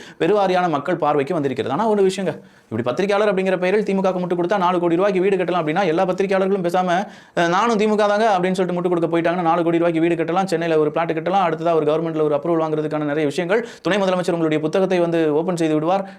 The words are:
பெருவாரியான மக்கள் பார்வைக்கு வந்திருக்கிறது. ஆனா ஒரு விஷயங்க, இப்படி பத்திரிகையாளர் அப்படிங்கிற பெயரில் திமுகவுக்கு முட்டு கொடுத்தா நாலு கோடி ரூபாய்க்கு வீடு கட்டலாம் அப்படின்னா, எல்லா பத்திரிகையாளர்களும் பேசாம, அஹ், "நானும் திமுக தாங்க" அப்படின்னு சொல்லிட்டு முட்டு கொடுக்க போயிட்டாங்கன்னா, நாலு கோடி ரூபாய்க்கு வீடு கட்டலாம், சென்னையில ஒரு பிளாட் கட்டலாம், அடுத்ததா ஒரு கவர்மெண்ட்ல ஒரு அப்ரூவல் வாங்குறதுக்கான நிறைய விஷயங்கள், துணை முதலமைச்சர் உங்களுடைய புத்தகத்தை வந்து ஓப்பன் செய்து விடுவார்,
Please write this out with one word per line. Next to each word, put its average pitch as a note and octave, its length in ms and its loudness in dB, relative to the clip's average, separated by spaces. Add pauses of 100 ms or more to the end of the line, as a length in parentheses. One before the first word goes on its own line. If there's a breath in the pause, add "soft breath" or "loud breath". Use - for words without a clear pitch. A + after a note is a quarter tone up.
(200 loud breath)
பெருவாரியான F3+ 500 2
மக்கள் D3 260 -2
பார்வைக்கு D3 380 0
வந்திருக்கிறது. C3 420 -2
ஆனா A3 120 0
ஒரு G3+ 200 2
விஷயங்க, F#3+ 320 -4 (240 loud breath)
இப்படி A2+ 180 -6
பத்திரிகையாளர் G3 540 0
அப்படிங்கிற F#3+ 220 0
பெயரில் F#3 260 0
திமுகவுக்கு F#3+ 380 0
முட்டு F3+ 140 -2
கொடுத்தா F3 220 0
நாலு F3+ 220 2
கோடி E3+ 160 2
ரூபாய்க்கு F#3 260 2
வீடு F#3+ 160 2
கட்டலாம் - 20 -2
அப்படின்னா, E3+ 460 0
எல்லா E3+ 200 2
பத்திரிகையாளர்களும் F#3+ 580 0
பேசாம, F3+ 440 0 (280 loud breath)
அஹ், E3+ 140 0
"நானும் G#3+ 280 2
திமுக G#3+ 180 2
தாங்க" G#3 420 2
அப்படின்னு F3+ 140 0
சொல்லிட்டு F3+ 300 -2
முட்டு F3+ 60 -6
கொடுக்க E3+ 340 0
போயிட்டாங்கன்னா, E3+ 200 0
நாலு E3+ 220 2
கோடி E3+ 140 2
ரூபாய்க்கு E3 240 0
வீடு E3+ 140 2
கட்டலாம், E3 300 -2
சென்னையில E3 340 0
ஒரு D3+ 120 2
பிளாட் E3 200 -2
கட்டலாம், E3+ 400 0
அடுத்ததா E3 220 0
ஒரு D3+ 180 2
கவர்மெண்ட்ல D#3+ 300 -2
ஒரு D3+ 140 2
அப்ரூவல் D#3+ 280 0
வாங்குறதுக்கான D3+ 400 -4
நிறைய D3 220 -2
விஷயங்கள், F#3+ 420 -2 (140 loud breath)
துணை F#3 160 0
முதலமைச்சர் F#3 340 0
உங்களுடைய D#3+ 280 0
புத்தகத்தை F#3 400 0
வந்து E3 340 0
ஓப்பன் E3+ 220 0
செய்து D#3+ 180 0
விடுவார், F3 460 0